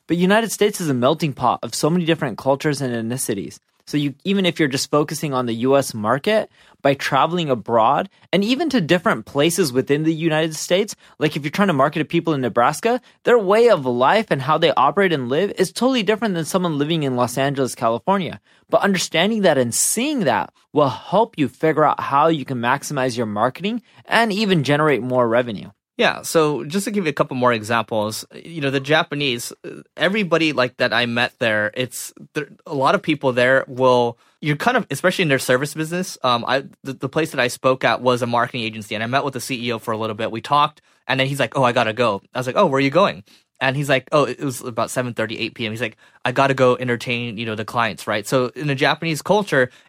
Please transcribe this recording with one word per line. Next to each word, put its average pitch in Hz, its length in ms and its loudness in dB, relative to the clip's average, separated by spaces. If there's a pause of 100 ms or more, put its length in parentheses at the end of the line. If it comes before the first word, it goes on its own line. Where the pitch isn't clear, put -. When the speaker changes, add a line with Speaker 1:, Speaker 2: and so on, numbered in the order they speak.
Speaker 1:
but - 100 0
United 202 340 4
States 208 280 0
is 165 100 -2
a 135 40 2
melting 139 400 0
pot 120 300 0
of 120 120 -8
so 151 140 0
many 175 140 0
different 151 340 -2
cultures 139 440 0
and 127 120 -4
ethnicities. 113 640 -6 (280)
So 147 100 -4
you, 143 180 -2 (100)
even 196 200 0
if 170 140 0
you're 156 80 2
just 131 240 -4
focusing 151 420 0
on 127 120 -2
the 117 80 -2
U 131 240 2
S - 160 0
market, 131 580 0 (300)
by 139 120 4
traveling 156 560 0
abroad 120 600 2 (220)
and 190 120 2
even 269 260 0
to 254 120 0
different 165 440 0
places 156 480 0
within 143 300 0
the 160 100 2
United 156 420 -2
States, 196 400 -2 (240)
like 151 160 0
if 143 80 -8
you're 147 80 -6
trying 196 180 2
to 165 40 2
market 147 260 2
to 151 60 -2
people 165 280 -2
in 139 80 -2
Nebraska, 127 600 0 (220)
their 233 160 6
way 214 300 6
of 165 160 4
life 135 440 2
and 147 120 0
how 151 160 2
they 160 140 4
operate 160 420 2
and 127 160 -2
live 175 280 0
is 185 140 2
totally 247 320 0
different 214 320 0
than 160 100 -4
someone 175 320 -2
living 151 260 0
in 131 120 0
Los 123 220 0
Angeles, 139 380 0
California. 127 680 -2 (280)
But - 120 4
understanding 196 600 2
that 160 160 6
and 120 160 2
seeing 269 480 -2
that 113 320 0 (200)
will 139 160 4
help - 480 0
you 143 100 0
figure 156 380 2
out - 140 2
how 143 280 2
you 160 160 0
can 127 160 -6
maximize 131 580 -2
your 120 80 -2
marketing 131 560 -2 (240)
and 220 280 0
even 190 320 0
generate 147 360 2
more 127 260 2
revenue. 113 440 -2 (260)
Speaker 2:
Yeah, 214 240 0
so 151 420 0
just 170 220 -4
to 240 60 -6
give 202 140 -2
you 151 40 -2
a 139 40 -2
couple 147 240 -2
more 123 140 2
examples, 110 800 -2
you 165 300 -12
know, 139 80 -2
the 135 100 -2
Japanese, 143 720 -2 (440)
everybody, 165 580 2
like, 123 240 -2
that 123 160 0
I 120 140 2
met 120 320 -2
there, 107 340 0
it's, - 400 -8 (200)
there, 151 160 -6 (180)
a 165 80 -8
lot 139 180 2
of 196 80 0
people 143 320 0
there 127 340 4
will, 123 520 2 (200)
you're 147 180 -2
kind 247 200 2
of, 208 140 -2
especially 185 320 0
in 156 60 0
their 135 100 2
service 131 340 0
business, 165 480 -6
um, 120 260 0
I, 135 180 -2 (180)
the, 135 100 -8
the 127 160 -6
place 160 220 -2
that 143 80 -4
I 123 80 2
spoke 131 360 -2
at 123 200 0
was 123 180 2
a 123 60 -2
marketing 120 340 -2
agency, 110 320 -8
and 107 100 -4
I 113 40 -4
met 120 160 0
with 135 100 -6
the 120 80 -8
C 131 180 -6 (100)
E - 20 -2
O 113 80 -4
for 117 120 -6
a 110 60 -2
little 110 180 -4
bit. 107 140 -4
We 113 100 -8
talked, 147 440 0 (240)
and 131 120 0
then 135 60 2
he's 139 140 -4
like, 127 180 -2
"Oh, 135 60 2
I 120 80 4
gotta 117 220 0
go." 110 280 0 (100)
I - 60 -10
was 123 80 -4
like, 123 120 -6
"Oh, 196 100 4
where 135 100 0
are - 20 2
you 139 120 0
going?" 139 320 2 (360)
And 131 160 0
he's 143 140 -2
like, 131 220 0
"Oh," 147 140 4
it 123 140 -4
was 135 220 -6
about 113 300 -6
seven 123 240 -4
thirty, 110 240 -4
eight - 160 -8
P 120 100 -8
M. 107 60 -6
He's 110 100 -8
like, 110 160 -6 (260)
"I 127 80 -2
gotta 135 220 2
go 127 240 4
entertain, 120 600 -4
you 117 80 -6
know, 110 100 -6
the 107 100 -6
clients," 110 400 -4
right? 107 220 -4
So 127 280 0
in 147 120 -6
the 139 80 -2
Japanese 151 480 -2
culture, 175 480 2 (180)